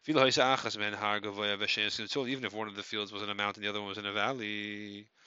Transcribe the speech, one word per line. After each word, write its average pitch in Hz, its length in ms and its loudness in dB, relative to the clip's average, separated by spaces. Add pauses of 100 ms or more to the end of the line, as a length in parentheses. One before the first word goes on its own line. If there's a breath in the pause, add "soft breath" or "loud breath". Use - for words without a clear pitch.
Afilu 151 140 4
ha'isa 131 220 8
achas 123 360 4
men 104 140 0
har 104 280 0
gavoya 104 360 -2
v'shein 104 300 0
tzul, 117 420 -2
even 131 160 -4
if 98 80 -4
one 107 160 -4
of 101 80 -10
the 101 60 -6
fields 104 280 -4
was 104 120 -6
on 104 80 -4
a 101 40 -4
mountain, 101 280 -2
the 104 80 0
other 104 100 -4
one 101 80 -6
was 98 80 -6
in 104 80 -8
a 101 80 -4
valley. 104 960 -4 (180 loud breath)